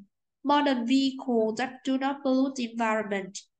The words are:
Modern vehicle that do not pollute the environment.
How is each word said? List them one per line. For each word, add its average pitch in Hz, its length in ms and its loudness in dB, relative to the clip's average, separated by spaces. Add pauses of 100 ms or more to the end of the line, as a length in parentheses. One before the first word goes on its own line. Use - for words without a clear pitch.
(440)
Modern 277 420 2
vehicle 262 600 2 (120)
that 247 120 -2 (160)
do 269 120 0
not 269 180 -2 (100)
pollute 262 320 2
the 240 100 -4
environment. 202 680 -2 (260)